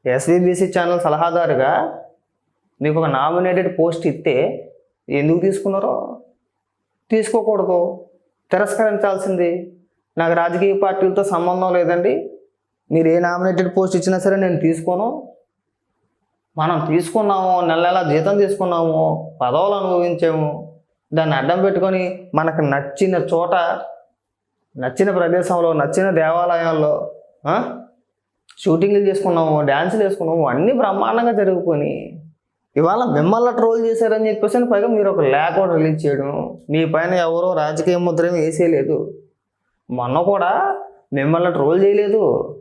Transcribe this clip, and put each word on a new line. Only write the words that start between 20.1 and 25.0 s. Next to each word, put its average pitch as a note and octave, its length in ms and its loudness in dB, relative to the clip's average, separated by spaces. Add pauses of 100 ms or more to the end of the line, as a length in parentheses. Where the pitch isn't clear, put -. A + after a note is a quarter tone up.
దాన్ని D#3 220 0
అడ్డం E3 260 0
పెట్టుకొని F#3 720 -2
మనకు D#3+ 260 0
నచ్చిన D3 560 0
చోట, E3 380 -2 (1200)
నచ్చిన C3 320 -2